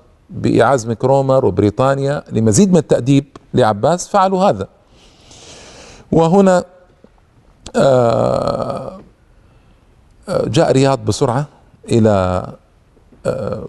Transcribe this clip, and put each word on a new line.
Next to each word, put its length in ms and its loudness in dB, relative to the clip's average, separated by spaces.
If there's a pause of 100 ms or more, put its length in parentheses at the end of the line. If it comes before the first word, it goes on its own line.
(300)
بإعاز 560 0
من 80 -4
كرومر 500 0
وبريطانيا 880 0
لمزيد 380 2
من 60 2
التأديب 480 0 (300)
لعباس، 540 0
فعلوا 360 0
هذا. 240 -2 (1400)
وهنا، 520 4 (1120)
آه، 1200 -2 (1300)
آه، 200 -4
جاء 240 2
رياض 320 0
بسرعة 420 -2 (420)
إلى، 580 0 (800)
آه، 420 -8